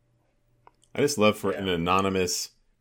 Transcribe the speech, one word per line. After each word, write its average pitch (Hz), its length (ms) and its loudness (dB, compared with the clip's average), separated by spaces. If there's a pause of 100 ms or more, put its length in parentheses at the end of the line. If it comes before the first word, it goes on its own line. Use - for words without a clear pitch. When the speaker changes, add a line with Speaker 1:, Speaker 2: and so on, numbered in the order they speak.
(920)
Speaker 1:
I - 80 -6
just 143 160 0
love 104 200 4
for 98 160 -4
Speaker 2:
Yeah. - 60 -6
Speaker 1:
an 95 100 -4
anonymous 90 800 0 (320)